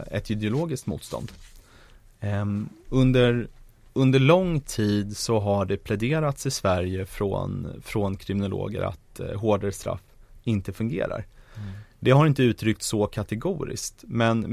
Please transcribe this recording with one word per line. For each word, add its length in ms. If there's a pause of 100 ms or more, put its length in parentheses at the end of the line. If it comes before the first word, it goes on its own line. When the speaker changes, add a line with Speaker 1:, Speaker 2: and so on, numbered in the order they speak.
(120)
Speaker 1:
ett 200
ideologiskt 560
motstånd. 440 (880)
Ehm, 500 (200)
under, 580 (460)
under 260
lång 420
tid 560
så 220
har 260
det 120
pläderats 680
i 60
Sverige 540
från, 800
från 320
kriminologer 640
att, 380
eh, 200
hårdare 320
straff 300 (420)
inte 300
fungerar. 520 (300)
Speaker 2:
Mm. 140 (300)
Speaker 1:
Det 120
har 160
inte 160
uttryckts 440
så 200
kategoriskt, 1000
men 460